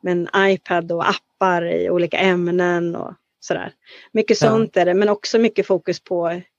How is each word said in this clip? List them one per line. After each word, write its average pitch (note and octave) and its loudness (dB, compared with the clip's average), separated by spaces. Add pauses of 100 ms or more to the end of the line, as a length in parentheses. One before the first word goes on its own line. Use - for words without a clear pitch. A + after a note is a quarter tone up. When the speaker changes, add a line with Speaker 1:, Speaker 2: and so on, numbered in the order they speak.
Speaker 1:
med F3+ -4
en F3 -2 (220)
iPad F3 -2
och E3+ -2
appar F3+ -2
i E3+ -2
olika F3 0
ämnen F3 0
och - -10 (280)
sådär. - -6 (400)
Mycket A3 0
Speaker 2:
Ja. A3+ 6
Speaker 1:
sånt A3 0
är F3+ 4
det, F3 2
men G#3 2
också G#3 0
mycket G#3+ 2
fokus F3+ -2
på F3 -4 (180)